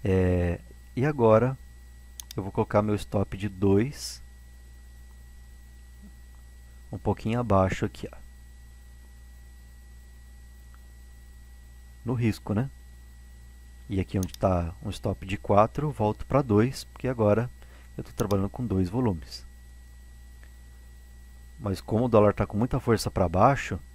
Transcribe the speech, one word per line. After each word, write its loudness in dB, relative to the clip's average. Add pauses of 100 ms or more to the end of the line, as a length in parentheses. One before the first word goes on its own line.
É, 2 (360)
e 0
agora 4 (760)
eu -6
vou -8
colocar 0
meu 0
stop -4
de -6
dois 0 (2750)
um -10
pouquinho -2
abaixo 2
aqui, -10
ó. -20 (4000)
No -2
risco, -2
né? 0 (1200)
E -2
aqui -2
onde -4
tá 0 (100)
um -8
stop -6
de -6
quatro, 2
eu -4
volto -2
pra 2
dois, 2
porque -10
agora 2 (460)
eu -10
tô -14
trabalhando -2
com -8
dois 0
volumes. -4 (2000)
Mas -6
como -2
o -2
dólar 6
tá -2
com -8
muita -2
força 0
pra 0
baixo 2 (160)